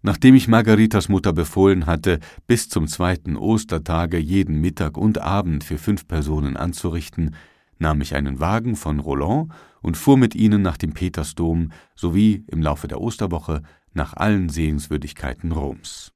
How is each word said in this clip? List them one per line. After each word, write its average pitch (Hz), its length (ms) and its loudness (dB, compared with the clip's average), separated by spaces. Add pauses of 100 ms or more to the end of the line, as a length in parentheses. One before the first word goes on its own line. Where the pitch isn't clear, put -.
Nachdem 113 320 8
ich 127 140 6
Margaritas 110 600 4
Mutter 95 240 2
befohlen 87 540 4
hatte, 82 320 0 (280)
bis 117 220 0
zum 78 200 -2
zweiten 87 480 -2
Ostertage 85 800 -2
jeden 78 420 0
Mittag 82 360 -2
und 107 220 0
Abend 87 440 -2
für 78 160 -8
fünf - 300 -4
Personen 76 480 -2
anzurichten, 82 800 -6 (420)
nahm 78 220 0
ich 67 140 -6
einen 69 260 -4
Wagen 110 340 -2
von 76 240 -4
Roland 78 540 -2 (280)
und 82 160 -4
fuhr 139 200 6
mit 123 180 2
ihnen 104 280 4
nach 87 140 -2
dem 78 160 -4
Petersdom 82 800 -4 (240)
sowie 98 540 2
im 80 140 -2
Laufe 69 260 -2
der 65 120 -10
Osterwoche 85 640 -4 (300)
nach 76 220 -6
allen 98 340 0
Sehenswürdigkeiten 76 1040 -4
Roms. - 640 -8